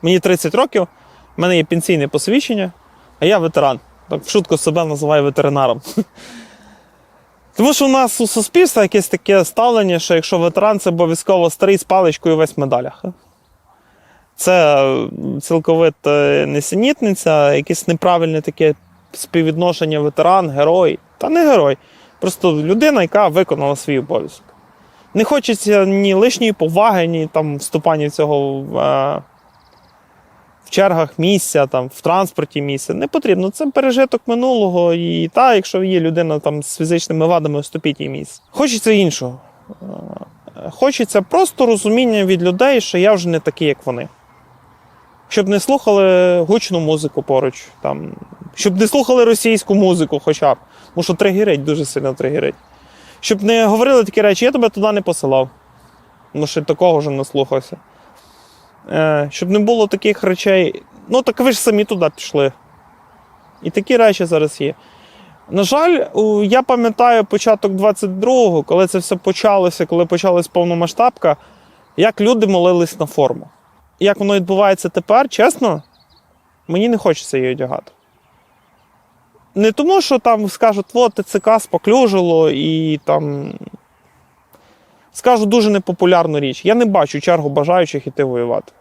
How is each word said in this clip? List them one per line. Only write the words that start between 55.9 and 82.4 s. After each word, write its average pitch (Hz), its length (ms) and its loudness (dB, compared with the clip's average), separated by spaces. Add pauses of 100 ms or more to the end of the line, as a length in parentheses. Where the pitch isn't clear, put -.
тому 147 140 -4
що - 140 -6
такого 160 360 0
вже 147 120 -4
наслухався. 135 680 -6 (1120)
Е, 151 400 0
щоб 180 180 -6
не 208 100 2
було 214 280 2
таких 202 360 -2
речей. 190 600 0 (240)
Ну, 254 140 0
так 240 180 -4
ви 254 120 2
ж 214 80 -2
самі 208 240 0
туди 175 320 -2
пішли. 139 360 -2 (1120)
І 170 60 -4
такі 233 280 -4
речі 214 280 2
зараз 156 360 -2
є. 147 120 -4 (760)
На 196 140 -2
жаль, 302 500 0
у, 208 300 0
я 226 180 2
пам'ятаю 233 640 2
початок 208 460 0
двадцять 190 480 -2
другого, 220 440 2
коли 180 240 2
це 190 100 -4
все 180 180 -4
почалося, 185 720 0
коли 170 200 0
почалась 175 420 0
повномасштабка, 175 920 0 (600)
як 214 240 0
люди 220 260 2
молились 175 520 0
на 156 60 -2
форму. 131 420 -2 (520)
Як 202 200 2
воно 202 160 0
відбувається 190 540 0
тепер, 220 400 0
чесно, 208 540 0 (840)
мені 202 220 -2
не 233 80 0
хочеться 156 400 -2
її 127 140 -2
одягати. 131 400 -8 (1600)
Не 214 160 2
тому, 349 300 2
що 262 180 0
там 214 300 0
скажуть: 202 440 0
«Во, 240 160 2
Т 202 140 -6
Ц - 160 -4
К 220 200 2
споклюжило», 185 920 2